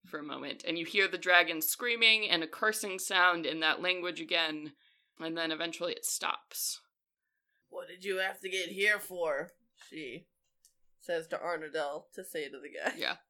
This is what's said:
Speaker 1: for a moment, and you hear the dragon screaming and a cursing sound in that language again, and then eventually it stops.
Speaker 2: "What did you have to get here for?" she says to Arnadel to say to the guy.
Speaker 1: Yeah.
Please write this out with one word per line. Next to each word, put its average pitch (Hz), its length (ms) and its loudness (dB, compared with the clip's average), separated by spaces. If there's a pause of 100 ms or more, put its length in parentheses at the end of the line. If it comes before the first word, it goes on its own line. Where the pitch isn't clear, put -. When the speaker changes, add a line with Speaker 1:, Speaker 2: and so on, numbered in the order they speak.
Speaker 1:
for 156 140 -10
a 147 40 -10
moment, 139 420 -8
and 170 140 -2
you 165 60 -4
hear 196 240 4
the 185 80 -2
dragon 170 440 6
screaming 226 680 4
and 170 140 4
a 160 40 -4
cursing 214 520 -2
sound 180 460 4
in 160 140 -2
that 156 220 2
language 175 400 0
again, 156 500 0 (480)
and 165 180 -6
then 160 140 -2
eventually 165 420 -4
it - 120 -10
stops. - 760 -4 (880)
Speaker 2:
"What 180 200 -12
did 180 160 -18
you 190 120 -2
have 190 240 -2
to 190 80 -8
get 185 200 -2
here 202 300 2
for?" 170 520 -2 (380)
she 143 360 -10 (760)
says 165 260 -6
to - 100 -6
Arnadel 156 680 -4 (100)
to 185 100 -12
say 156 260 -6
to 143 100 -12
the 147 100 -14
guy. - 280 -4
Speaker 1:
Yeah. - 180 -2 (140)